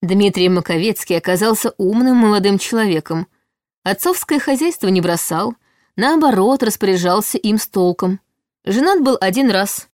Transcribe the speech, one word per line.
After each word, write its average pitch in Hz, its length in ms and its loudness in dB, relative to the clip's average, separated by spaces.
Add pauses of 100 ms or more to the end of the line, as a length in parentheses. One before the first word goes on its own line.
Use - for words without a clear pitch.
Дмитрий 190 480 2
Маковецкий 180 680 -2
оказался 208 600 0
умным 240 400 2
молодым 202 420 2
человеком. 170 680 -2 (560)
Отцовское 311 560 -2
хозяйство 277 500 -2
не 185 100 2
бросал, 175 560 -4 (400)
наоборот, 262 680 2
распоряжался 190 760 0
им 214 200 0
с - 100 -4
толком. 185 520 -2 (460)
Женат 302 360 0
был 262 200 2
один 214 280 0
раз. 196 380 -2 (120)